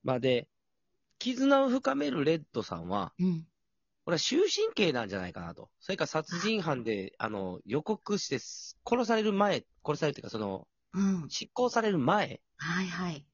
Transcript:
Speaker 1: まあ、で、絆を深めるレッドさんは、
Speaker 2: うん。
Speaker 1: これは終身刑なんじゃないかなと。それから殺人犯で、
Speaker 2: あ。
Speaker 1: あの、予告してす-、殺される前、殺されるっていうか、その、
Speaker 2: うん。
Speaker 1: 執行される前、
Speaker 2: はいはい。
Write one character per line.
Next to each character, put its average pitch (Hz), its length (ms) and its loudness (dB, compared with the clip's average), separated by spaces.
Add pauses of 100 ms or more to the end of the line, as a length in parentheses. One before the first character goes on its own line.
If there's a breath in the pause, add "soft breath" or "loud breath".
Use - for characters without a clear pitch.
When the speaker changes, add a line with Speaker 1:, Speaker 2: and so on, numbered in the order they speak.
Speaker 1:
ま 127 100 0
あ、 123 60 0
で、 123 280 2 (720)
絆 269 440 4
を 269 60 4
深 269 240 2
め 285 160 0
る 160 160 0
レ 160 100 4
ッ 151 80 -6 (100)
ド 113 100 -2
さ 90 140 -6
ん 85 120 -8
は、 98 300 -2
Speaker 2:
う 175 40 4
ん。 165 240 0 (560)
Speaker 1:
こ - 80 -2
れ - 40 2
は - 40 0
終 294 200 0
身 415 340 2
刑 170 180 2
な 120 140 -2
ん 95 40 -12
じ 98 60 -6
ゃ 95 40 -2
な 90 80 -4
い 85 60 -10
か 90 80 -10
な 85 120 -10
と。 - 160 -18 (100)
そ - 120 -8
れ 196 60 -2
か 160 60 0
ら 139 40 0
殺 165 320 -4
人 208 240 0
犯 135 200 0
で、 101 360 -2
Speaker 2:
あ。 110 60 -4
Speaker 1:
あ 110 40 -4
の、 95 360 -6
予 131 180 -2
告 208 340 -4
し - 100 -4
て 127 120 -4
す-、 - 440 -14
殺 240 220 0
さ 226 100 2
れ 220 60 2
る 214 100 2
前、 196 320 2 (220)
殺 147 120 -2
さ 156 100 0
れ 143 40 2
る - 20 -8
っ - 20 -8
て - 60 -14
い - 20 -14
う - 20 -14
か、 - 60 -10
そ 110 80 -6
の、 98 280 -4 (260)
Speaker 2:
う 190 80 0 (240)
ん。 - 40 -12
Speaker 1:
執 - 240 -8
行 247 160 2
さ 233 120 2
れ 214 100 2
る 170 80 2
前、 143 420 2 (160)
Speaker 2:
は 170 240 -2
い 185 60 0
は 175 240 -4
い。 143 220 -10